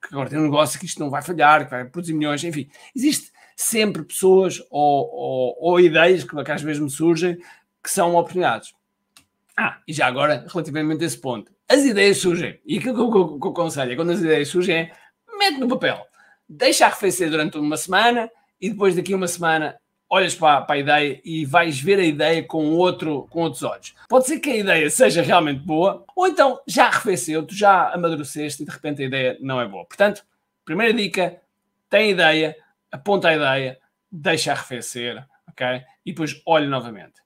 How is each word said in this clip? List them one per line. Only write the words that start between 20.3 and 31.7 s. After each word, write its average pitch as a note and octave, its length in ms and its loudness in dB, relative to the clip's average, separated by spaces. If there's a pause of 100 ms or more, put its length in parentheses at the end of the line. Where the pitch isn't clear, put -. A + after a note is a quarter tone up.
para, D3 280 4
para D3+ 120 -2
a C#3+ 60 0
ideia D3 440 0
e D#3+ 220 -6
vais D#3+ 320 2
ver G3 220 2
a F3+ 40 2
ideia D#3 380 2
com D#3 300 -2
outro, E3+ 580 0
com E3 120 -4
outros D#3 200 -6
olhos. - 320 -10 (140)
Pode B3+ 180 4
ser C#4+ 140 -4
que C#4+ 100 -4
a A#3+ 60 0
ideia E3+ 340 2
seja - 320 4
realmente D3+ 380 2
boa, E3+ 440 0 (120)
ou F#4 100 2
então F4 400 2
já A#3+ 220 2
arrefeceu, D#3+ 580 -2
tu D3+ 80 -16
já F#3+ 400 4
amadureceste D3+ 680 -6
e - 20 -14
de - 60 -14
repente D3 280 -8
a C#3 40 -4
ideia C3 360 -2
não C3 200 -4
é A#2 80 -4
boa. F#2 160 -14
Portanto, - 400 0 (400)
primeira G#3+ 280 0
dica: F#3 480 -2 (480)